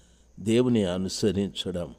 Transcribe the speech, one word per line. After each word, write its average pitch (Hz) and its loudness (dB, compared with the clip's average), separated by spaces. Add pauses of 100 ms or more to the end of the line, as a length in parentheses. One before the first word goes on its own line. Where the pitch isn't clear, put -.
(400)
దేవుని 113 4
అనుసరించడం 92 -2